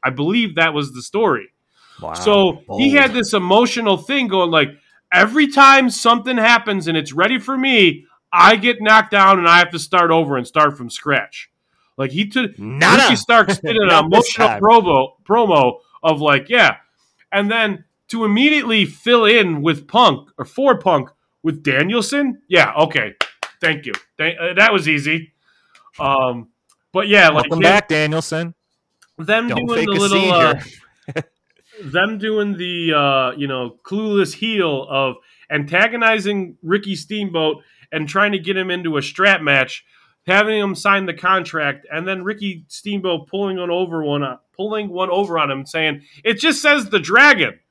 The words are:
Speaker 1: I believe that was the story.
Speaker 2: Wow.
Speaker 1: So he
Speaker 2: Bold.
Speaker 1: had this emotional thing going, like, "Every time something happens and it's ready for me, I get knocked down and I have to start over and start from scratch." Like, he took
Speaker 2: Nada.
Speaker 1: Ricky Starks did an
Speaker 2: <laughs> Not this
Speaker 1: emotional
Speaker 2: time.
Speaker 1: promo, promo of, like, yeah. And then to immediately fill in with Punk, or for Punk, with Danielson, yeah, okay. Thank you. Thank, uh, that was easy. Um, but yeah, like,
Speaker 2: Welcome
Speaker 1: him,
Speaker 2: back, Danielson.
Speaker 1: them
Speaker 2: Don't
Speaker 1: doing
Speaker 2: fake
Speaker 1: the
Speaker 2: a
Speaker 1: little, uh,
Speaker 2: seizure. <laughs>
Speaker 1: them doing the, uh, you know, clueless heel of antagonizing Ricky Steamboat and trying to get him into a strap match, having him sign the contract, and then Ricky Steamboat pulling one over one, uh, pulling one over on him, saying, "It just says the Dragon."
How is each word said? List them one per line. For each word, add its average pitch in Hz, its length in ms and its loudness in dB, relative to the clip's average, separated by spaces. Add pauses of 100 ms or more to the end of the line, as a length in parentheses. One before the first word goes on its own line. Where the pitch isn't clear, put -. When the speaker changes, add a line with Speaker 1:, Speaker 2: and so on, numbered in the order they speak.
Speaker 1:
I 131 100 -6
believe 170 440 -2
that 160 180 0
was 143 200 -6
the 123 80 -16
story. 160 480 -2 (520)
Speaker 2:
Wow. 80 120 -12
Speaker 1:
So 196 400 2 (240)
he 269 140 2
Speaker 2:
Bold. - 20 0
Speaker 1:
had 269 200 2
this 220 200 -4
emotional 202 640 2
thing 269 320 -4
going, 185 220 0
like, 151 180 2 (420)
"Every 220 360 2
time 269 420 6
something 240 480 0
happens 220 500 0
and 165 80 -2
it's 147 160 -4
ready 190 280 0
for 262 180 -8
me, 240 480 2 (320)
I 196 200 6
get 233 240 -2
knocked 214 300 2
down 196 280 4
and 170 80 2
I 170 120 6
have 175 120 0
to 170 80 -8
start 170 320 0
over 160 260 0
and 120 80 -6
start 147 320 0
from 123 120 -14
scratch." - 600 -6 (480)
Like, 135 140 -6
he 196 160 -4
took 240 320 -6
Speaker 2:
Nada. 160 440 2
Speaker 1:
Ricky 233 120 2
Starks 202 440 2
did 220 180 -2
an 208 100 2
Speaker 2:
<laughs> - 0 -
Not 160 240 4
this 226 240 2
Speaker 1:
emotional 233 140 2
Speaker 2:
time. 208 120 -4
Speaker 1:
promo, 185 520 4 (100)
promo 175 560 2 (240)
of, 160 180 2
like, 143 280 0
yeah. 214 260 4 (560)
And 202 180 -2
then 214 360 -4 (240)
to 226 160 -4
immediately 226 600 0
fill 233 400 0
in 202 360 2
with 147 260 -2
Punk, 208 500 2
or 135 60 -10
for 269 340 0
Punk, 147 320 -2 (340)
with 156 200 -6
Danielson, 220 840 -2
yeah, 147 260 2
okay. 147 380 -2 (480)
Thank 160 240 -4
you. 113 80 -12 (240)
Thank, 165 200 -4
uh, 170 180 -6
that 214 180 4
was 165 160 -2
easy. 156 420 -4 (680)
Um, 131 520 -2 (420)
but 208 160 -2
yeah, 202 220 6
like, 151 200 0
Speaker 2:
Welcome 160 100 -2
Speaker 1:
him, - 20 0
Speaker 2:
back, 196 260 4
Danielson. 160 680 -4 (640)
Speaker 1:
them 214 300 -2
Speaker 2:
Don't - 180 -4
Speaker 1:
doing 233 140 -2
Speaker 2:
fake 156 80 -2
Speaker 1:
the 202 60 -2
Speaker 2:
a 196 80 0
Speaker 1:
little, 190 320 0
uh, 156 260 2
Speaker 2:
seizure. - 640 -14 (580)
<laughs> - 20 -20
Speaker 1:
them 185 340 -4
doing 208 400 -4
the, 170 360 -4
uh, 139 440 0
you 143 100 -6
know, 127 360 -8
clueless 202 500 -2
heel 180 560 -4
of 135 260 -2 (640)
antagonizing 208 840 -2
Ricky 196 320 -4
Steamboat 170 680 -4 (280)
and 156 180 -6
trying 202 220 0
to 196 80 -4
get 185 180 -6
him 185 140 -4
into 170 260 -4
a 135 40 -2
strap 185 400 0
match, 139 440 -2 (400)
having 208 320 0
him 202 180 -2
sign 196 300 0
the 180 80 -8
contract, 165 800 -4
and 165 160 -8
then 185 160 -8
Ricky 202 440 -8
Steamboat 180 600 -8
pulling 196 300 -6
one 180 120 -8
over 170 340 -4
one, 143 200 -4
uh, 127 140 -10 (180)
pulling 208 340 -8
one 180 200 -4
over 180 280 -2
on 147 140 -2
him, 135 140 -8
saying, 156 360 -4 (220)
"It 214 160 -2
just 311 220 -2
says 285 280 0
the 208 100 0
Dragon." 190 600 4 (120)